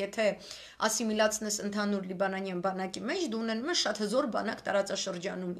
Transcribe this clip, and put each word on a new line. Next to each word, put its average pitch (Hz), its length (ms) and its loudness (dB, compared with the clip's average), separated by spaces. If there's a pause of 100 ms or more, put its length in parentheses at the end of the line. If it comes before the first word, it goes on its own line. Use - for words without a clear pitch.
եթե 202 240 0 (640)
ասիմիլացնես 214 760 2
ընդհանուր 202 460 0
լիբանանյան 190 560 0
բանակի 190 420 -2
մեջ, 359 140 0 (120)
դու 226 100 -2
ունենում 226 280 0
ես 339 120 4
շատ 214 200 0
հզոր 247 300 2
բանակ 202 340 -2
տարածաշրջանում։ 185 920 0